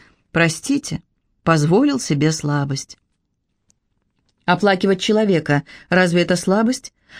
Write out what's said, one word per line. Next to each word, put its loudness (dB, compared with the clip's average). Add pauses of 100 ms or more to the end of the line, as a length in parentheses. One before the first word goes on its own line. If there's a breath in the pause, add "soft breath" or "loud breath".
(320 soft breath)
«Простите, -2 (420)
позволил 2
себе -2
слабость». -6 (1500)
«Оплакивать 2
человека, 0 (260 loud breath)
разве 2
это 0
слабость? -2 (260 loud breath)